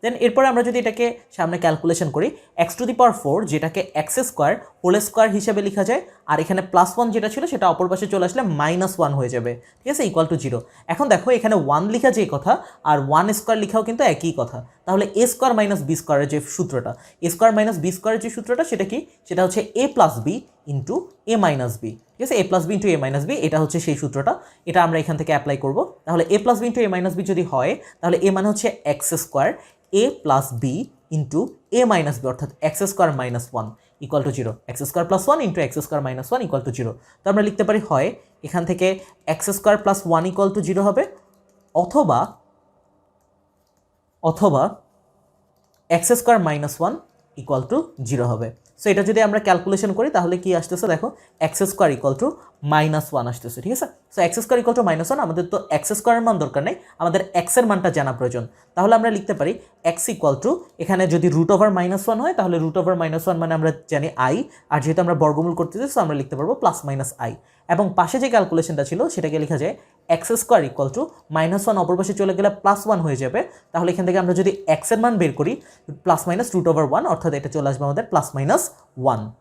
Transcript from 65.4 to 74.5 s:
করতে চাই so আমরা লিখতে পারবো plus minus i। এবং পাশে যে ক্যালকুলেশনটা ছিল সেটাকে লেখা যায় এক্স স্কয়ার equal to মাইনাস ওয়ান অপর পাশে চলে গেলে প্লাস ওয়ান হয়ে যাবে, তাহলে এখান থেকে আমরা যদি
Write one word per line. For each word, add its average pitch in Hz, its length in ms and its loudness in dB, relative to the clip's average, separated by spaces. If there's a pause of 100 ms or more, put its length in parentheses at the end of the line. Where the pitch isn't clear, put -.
করতে 170 200 -4
চাই 277 140 -4
so - 100 2
আমরা 151 160 -2
লিখতে - 180 -6
পারবো 165 140 -2 (100)
plus 226 160 2 (100)
minus 135 220 -4 (200)
i। - 20 -10 (420)
এবং 196 120 2 (120)
পাশে 170 240 2
যে 269 120 0
ক্যালকুলেশনটা 165 560 2
ছিল 175 100 -2 (140)
সেটাকে 156 300 -4
লেখা 147 180 -2
যায় 175 120 -2 (420)
এক্স 165 120 -8 (140)
স্কয়ার 226 260 4
equal 135 280 -2
to 247 60 -2 (340)
মাইনাস 170 300 0
ওয়ান 220 160 2
অপর 170 180 2
পাশে 196 200 -2
চলে 190 180 2
গেলে 202 120 4 (120)
প্লাস 202 240 4
ওয়ান 208 200 2
হয়ে 139 160 -2
যাবে, 135 180 -2 (320)
তাহলে 175 200 0
এখান 180 160 -2
থেকে 185 140 2
আমরা 180 180 2
যদি 190 100 4 (300)